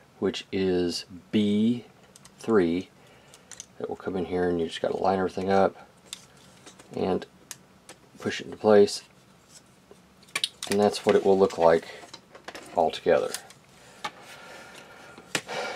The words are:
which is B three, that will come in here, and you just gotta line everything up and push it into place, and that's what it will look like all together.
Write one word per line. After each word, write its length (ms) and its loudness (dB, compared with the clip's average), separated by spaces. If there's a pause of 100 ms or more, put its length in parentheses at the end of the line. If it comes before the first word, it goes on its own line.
(180)
which 340 -4
is 540 -2 (240)
B 540 0 (540)
three, 520 0 (880)
that 100 -8
will 80 -10
come 180 -10
in 120 -4
here, 200 -2
and 140 -2
you 60 -2
just 160 -10
gotta 160 -4
line 200 0
everything 320 -4
up 380 0 (1080)
and 300 -2 (920)
push 220 -8
it 60 -14
into 100 -14
place, 460 4 (1700)
and 100 2
that's 240 0
what 120 6
it 80 0
will 140 6
look 200 2
like 280 4 (880)
all 160 0
together. 420 0 (2500)